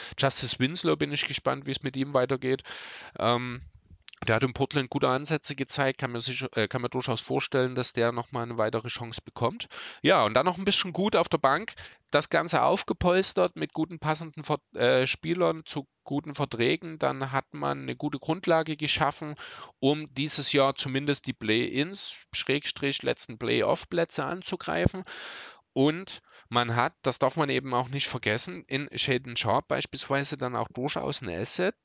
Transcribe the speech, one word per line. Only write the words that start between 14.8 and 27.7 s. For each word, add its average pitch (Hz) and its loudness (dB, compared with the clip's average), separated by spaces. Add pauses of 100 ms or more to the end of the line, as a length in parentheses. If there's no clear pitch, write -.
Spielern 165 0
zu - -8 (160)
guten 143 -4
Verträgen. 151 0
Dann 135 -2
hat 135 -2
man 143 -4
eine 127 -6
gute 143 -4
Grundlage 160 0
geschaffen, 151 -2 (460)
um 147 2
dieses 143 -2
Jahr 135 4
zumindest 139 -2
die 131 -2
Play-ins, 120 0 (180)
Schrägstrich - -2
letzten 123 -2
Playoff-Plätze 123 0
anzugreifen. 175 -2 (720)
Und 156 2 (260)
man 120 2
hat, 120 2 (100)
das 131 0
darf 131 2
man 151 2
eben 131 0